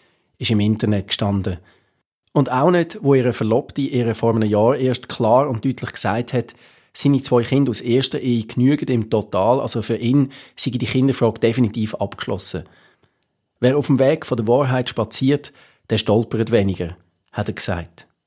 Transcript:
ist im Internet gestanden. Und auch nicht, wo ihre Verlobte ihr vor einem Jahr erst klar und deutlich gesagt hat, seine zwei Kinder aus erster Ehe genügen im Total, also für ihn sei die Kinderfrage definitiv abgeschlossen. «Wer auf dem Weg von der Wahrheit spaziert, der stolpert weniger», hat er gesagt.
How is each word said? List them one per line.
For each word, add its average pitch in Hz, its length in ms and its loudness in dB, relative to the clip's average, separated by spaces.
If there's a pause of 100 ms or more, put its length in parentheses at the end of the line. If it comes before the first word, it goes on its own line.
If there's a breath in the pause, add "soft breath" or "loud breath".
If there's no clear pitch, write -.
(360 soft breath)
ist 117 140 -4
im 110 80 2
Internet 104 500 0
gestanden. 101 500 -2 (760 soft breath)
Und 139 180 0
auch 135 220 2
nicht, 175 300 -2
wo 139 120 4
ihre 123 180 2
Verlobte 113 500 -2
ihr 123 340 -2
vor 117 180 0
einem 110 160 0
Jahr 107 240 4
erst 127 340 -2
klar 120 400 2
und 113 160 -6
deutlich 127 280 -6
gesagt 117 400 -4
hat, 120 220 -4 (380 soft breath)
seine 139 300 0
zwei 120 220 2
Kinder 131 260 2
aus 107 100 -2
erster 127 380 0
Ehe 120 240 0
genügen 131 460 0
im 113 220 -2
Total, 110 500 2
also 117 200 0
für 110 160 -2
ihn 131 360 2 (240 loud breath)
sei - 160 -2
die 120 120 -2
Kinderfrage 131 540 0
definitiv 113 560 0
abgeschlossen. - 680 -6 (960 soft breath)
«Wer 131 180 4
auf 143 80 -2
dem 131 140 2
Weg 147 260 2
von 123 100 -2
der 107 120 -2
Wahrheit 127 400 2
spaziert, 135 640 0 (360 soft breath)
der 110 100 0
stolpert 110 520 0
weniger», 95 460 0 (340)
hat 101 160 -4
er - 80 -6
gesagt. - 540 -8 (180)